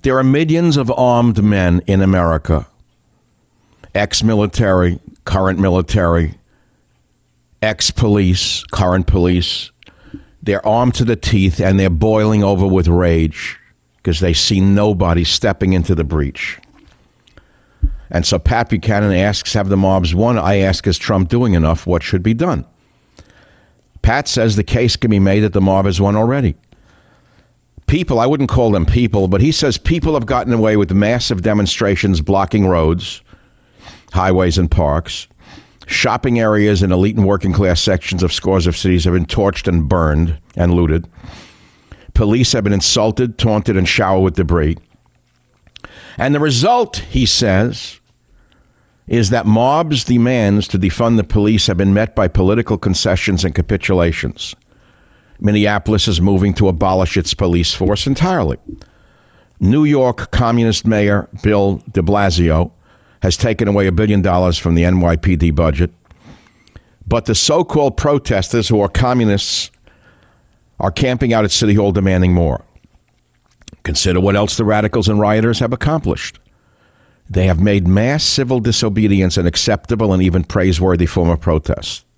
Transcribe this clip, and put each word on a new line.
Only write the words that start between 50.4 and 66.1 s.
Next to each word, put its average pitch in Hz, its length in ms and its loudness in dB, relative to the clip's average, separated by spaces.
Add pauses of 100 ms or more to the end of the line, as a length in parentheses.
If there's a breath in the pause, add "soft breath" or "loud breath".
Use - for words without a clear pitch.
to 95 100 -2
defund 113 380 0
the 98 80 0
police 104 420 0
have 95 80 0
been 98 180 2
met 107 220 0
by 95 140 0
political 104 480 0
concessions 92 640 -2
and 82 100 -4
capitulations. 87 1000 -2 (840 soft breath)
Minneapolis 104 680 0
is 85 140 0
moving 98 320 2
to 98 160 2
abolish 92 480 0
its - 160 -4
police 87 400 0
force 101 340 -2
entirely. 135 480 -2 (1040 soft breath)
New 131 240 2
York 135 480 0
Communist 117 560 0
Mayor 104 400 0 (140)
Bill 101 400 0 (100)
de 95 100 -2
Blasio 85 720 2 (520 soft breath)
has 92 120 0
taken 113 320 -2
away 101 200 0
a 92 40 0
billion 104 300 2
dollars 90 360 0
from 85 180 0
the 85 100 2
N 90 160 2
Y 85 160 2
P 90 180 0
D 80 160 0
budget. 78 400 0 (1120 loud breath)